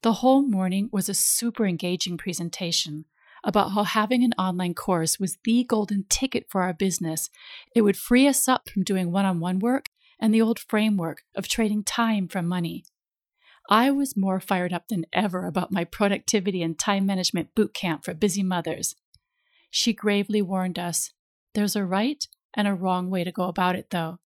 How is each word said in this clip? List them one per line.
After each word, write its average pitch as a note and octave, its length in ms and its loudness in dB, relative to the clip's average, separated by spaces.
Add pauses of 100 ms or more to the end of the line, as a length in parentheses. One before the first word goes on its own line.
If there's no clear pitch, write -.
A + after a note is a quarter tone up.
The A3+ 120 2
whole C4 280 4
morning G3 500 0
was F#3+ 160 -2
a G3+ 60 -4
super - 520 0
engaging F3 520 -2
presentation E3+ 880 -4 (400)
about G3+ 260 2
how G#3 120 0
having A3 400 2
an A#3+ 140 4
online F3+ 360 0
course E3 460 0
was F#3+ 260 -4
the A#3 180 4
golden G#3 460 0
ticket - 400 -2
for F#3 140 0
our F3+ 100 -2
business. E3 560 -2 (440)
It A#3 100 4
would G3 120 4
free C4 320 4
us C4+ 220 2
up - 200 0
from F#3+ 140 -2
doing F#3 280 -2
one-on-one F#3 480 0
work B3 260 0 (340)
and A3 140 4
the A3+ 80 6
old A3+ 180 2
framework G#3 640 0 (120)
of G3 140 -6
trading G#3+ 360 0
time A3 440 0
for F3+ 140 -4
money. E3+ 420 -2 (840)
I A#3+ 200 6
was C#4 280 0
more F#3+ 240 0
fired F3+ 320 -2
up - 160 -8
than F3+ 240 -2
ever F#3 320 -2
about F3+ 260 -2
my F3 140 -2
productivity G3 760 -2
and E3 160 -2
time G3 280 0
management F#3 500 -2
boot G#3+ 180 2
camp - 300 -4
for F3+ 100 -8
busy G3 300 0
mothers. E3+ 520 -4 (720)
She - 240 0
gravely G#3 480 0
warned F#3 360 -2
us, F3 360 -4 (400)
"There's G#3 240 0
a G3+ 80 0
right G#3 420 -2 (260)
and G#3 140 0
a G3+ 60 0
wrong F3+ 360 0
way F#3 140 0
to F3 80 -4
go F#3 120 -2
about F3+ 340 0
it, - 140 -10
though. E3+ 360 -4